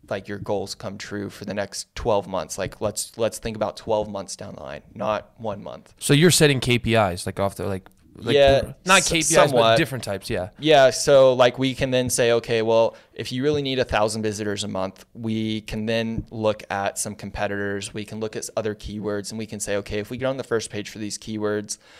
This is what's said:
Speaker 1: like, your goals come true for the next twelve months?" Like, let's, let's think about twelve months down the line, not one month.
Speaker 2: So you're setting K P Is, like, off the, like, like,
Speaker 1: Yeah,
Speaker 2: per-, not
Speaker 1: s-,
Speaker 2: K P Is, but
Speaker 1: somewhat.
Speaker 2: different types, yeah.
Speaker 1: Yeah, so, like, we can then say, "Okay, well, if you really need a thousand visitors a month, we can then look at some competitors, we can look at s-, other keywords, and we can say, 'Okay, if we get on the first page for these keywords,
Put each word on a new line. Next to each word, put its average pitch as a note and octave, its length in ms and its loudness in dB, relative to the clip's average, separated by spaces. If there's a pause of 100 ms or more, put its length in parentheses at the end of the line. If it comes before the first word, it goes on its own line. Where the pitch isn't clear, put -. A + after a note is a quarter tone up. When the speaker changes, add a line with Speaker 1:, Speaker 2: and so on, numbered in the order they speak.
Speaker 1:
like, G2+ 200 -6
your G2+ 100 -6
goals G2 380 -4
come G2+ 220 -12
true G2+ 320 -8
for - 140 -16
the G2 100 -8
next - 420 -8
twelve G2+ 320 0
months?" F2 300 -6
Like, F#2 220 -6
let's, - 360 -6
let's A2+ 220 -2
think A2 180 -8
about G#2+ 200 -4
twelve G#2+ 320 -2
months G2 280 -10
down G2+ 180 -14
the - 80 -16
line, C#2+ 200 -12 (120)
not G#2+ 440 -4
one G#2 240 -8
month. D2+ 360 -16
Speaker 2:
So - 160 2
you're D#3+ 160 6
setting C#3+ 300 4
K B2 180 2
P A2+ 160 0
Is, F#2+ 320 2
like, F#2+ 140 -6
off G2 160 0
the, F#2+ 100 -6
like, F#2+ 220 -6 (280)
like, - 180 -2
Speaker 1:
Yeah, C#3 260 6
Speaker 2:
per-, - 140 -8 (120)
not F#3+ 120 6
Speaker 1:
s-, - 100 2
Speaker 2:
K E3 60 -2
P E3 60 2
Is, E3 140 0
but D3+ 140 8
Speaker 1:
somewhat. A2+ 280 4
Speaker 2:
different B2+ 280 -2
types, G2 240 -8
yeah. F#2 300 -4
Speaker 1:
Yeah, C#3 320 6
so, C3+ 420 6
like, B2 260 4
we C3 160 0
can C3 160 -2
then B2+ 200 0
say, A#2+ 220 4
"Okay, A#2 280 2
well, A2+ 360 4 (180)
if A2+ 180 -8
you B2+ 100 -4
really D3 200 0
need C3 160 -2
a B2 60 2
thousand A2 380 0
visitors G#2 420 -4
a G2+ 40 -6
month, F#2+ 460 -6
we A2 480 -4
can G#2+ 240 -8
then A2+ 440 -2
look G#2+ 400 -2
at G2 280 -2
some G#2 160 -6
competitors, G2+ 800 -6
we G#2+ 100 -8
can A2 160 -12
look A2 160 -6
at - 80 -8
s-, - 120 -12
other G#2+ 180 -2
keywords, G#2 560 -6
and A2 80 -10
we A2 80 -8
can G#2 140 -12
say, G2+ 160 -4
'Okay, G#2 240 -4
if G#2 100 -10
we B2+ 60 -8
get B2+ 100 -4
on C3+ 100 -2
the B2 80 -8
first A2 260 -2
page G#2 200 -8
for - 80 -14
these G#2 200 -8
keywords, G#2+ 600 -4 (220)